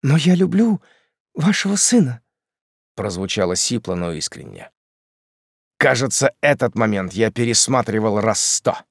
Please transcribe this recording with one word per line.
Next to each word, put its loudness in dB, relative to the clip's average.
«Но 4
я 4
люблю 2
вашего 0
сына», 2
прозвучало -2
сипло, -4
но -4
искренне. -12
Кажется, 2
этот 0
момент -2
я 0
пересматривал 0
раз 0
сто. -2